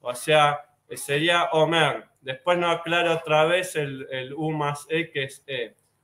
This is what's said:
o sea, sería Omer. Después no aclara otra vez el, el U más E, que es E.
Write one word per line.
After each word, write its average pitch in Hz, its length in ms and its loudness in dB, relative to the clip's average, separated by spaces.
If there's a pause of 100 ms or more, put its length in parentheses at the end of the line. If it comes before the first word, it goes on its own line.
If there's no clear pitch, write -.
o 123 140 -8
sea, 147 500 2 (300)
sería 165 580 0
Omer. 156 540 2 (140)
Después 131 380 -2
no 170 120 2
aclara 170 420 0
otra 156 320 2
vez 180 320 0
el, 135 340 -6
el 131 220 -8
U 156 180 -4
más 147 380 -4
E, 165 220 -2
que 139 140 -4
es - 220 -12
E. 123 280 -8 (300)